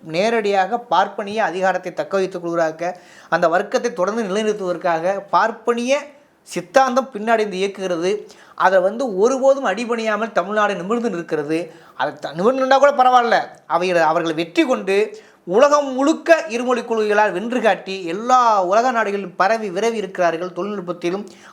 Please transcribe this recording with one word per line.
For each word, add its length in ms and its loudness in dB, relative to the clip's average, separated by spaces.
நேரடியாக 760 0
பார்ப்பனிய 640 -2
அதிகாரத்தை 500 -2
தக்க 240 -4
வைத்துக் 240 -4
கொள்வதற்காக, 580 -4
அந்த 180 2
வர்க்கத்தை 460 0
தொடர்ந்து 300 -2
நிலைநிறுத்துவதற்காக, 1080 -2
பார்ப்பனிய 680 0
சித்தாந்தம் 720 0
பின்னாடி 260 0
இருந்து 180 -4
இயக்குகிறது. 720 -4
அதை 240 4
வந்து 380 -2
ஒருபோதும் 480 2
அடிபணியாமல் 640 -2
தமிழ்நாடு 440 0
நிமிர்ந்து 340 -2
நிற்கிறது. 640 -4
அதை 180 -4
த-, 200 -10
நிமிர்ந்து 320 0
நின்றா 120 4
கூட 140 6
பரவாயில்ல, 480 4
அவைகளை, 340 2
அவர்களை 340 2
வெற்றி 300 0
கொண்டு 520 -2
உலகம் 500 4
முழுக்க 540 2
இருமொழி 340 -2
கொள்கைகளால் 500 0
வென்று 300 -4
காட்டி 440 0
எல்லா 600 2
உலக 260 2
நாடுகளிலும் 440 -2
பரவி 340 0
விரவி 240 -2
இருக்கிறார்கள். 560 -2
தொழில்நுட்பத்திலும் 800 -6